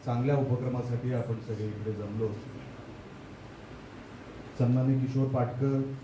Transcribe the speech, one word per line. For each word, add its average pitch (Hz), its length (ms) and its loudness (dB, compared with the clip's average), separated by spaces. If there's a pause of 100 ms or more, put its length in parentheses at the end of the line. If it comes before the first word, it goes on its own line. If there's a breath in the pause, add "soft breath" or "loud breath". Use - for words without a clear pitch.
चांगल्या 127 300 4
उपक्रमासाठी 123 760 2
आपण 113 260 0
सगळे 107 260 -4
इकडे 104 280 -2
जमलो. 104 340 -2 (2250)
सन्माननीय 127 400 6
किशोर 131 280 2
पाटकर 131 480 4 (280)